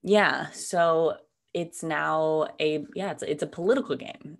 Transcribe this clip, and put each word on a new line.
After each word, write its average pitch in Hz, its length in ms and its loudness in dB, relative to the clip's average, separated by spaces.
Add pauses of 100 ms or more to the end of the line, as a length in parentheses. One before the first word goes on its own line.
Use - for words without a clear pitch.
Yeah. 165 480 2
So 165 640 2 (380)
it's 170 280 -6
now 156 680 0 (120)
a, 156 240 0 (100)
yeah, 185 180 -6
it's, 151 100 -10
it's 147 200 -4
a 156 40 -2
political 180 500 0
game 147 440 -14